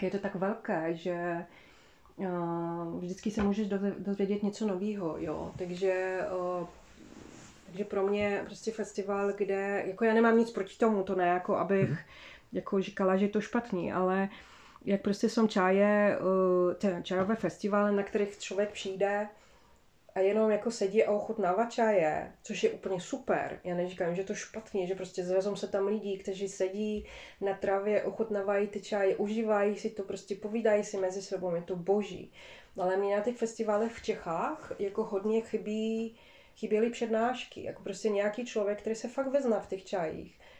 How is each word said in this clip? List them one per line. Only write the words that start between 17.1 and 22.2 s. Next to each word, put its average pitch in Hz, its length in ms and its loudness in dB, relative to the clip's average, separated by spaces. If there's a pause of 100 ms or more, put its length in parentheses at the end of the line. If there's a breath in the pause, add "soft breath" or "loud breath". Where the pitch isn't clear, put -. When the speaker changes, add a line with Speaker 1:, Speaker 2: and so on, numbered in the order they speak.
Speaker 1:
festivaly, 202 600 0
na 202 60 2
kterých 202 360 -2
člověk 208 340 -2
přijde 202 560 -2 (880 soft breath)
a 190 60 0
jenom 214 300 4
jako 208 200 2
sedí 208 340 2
a - 80 4
ochutnává 208 540 2
čaje, 190 680 2 (100)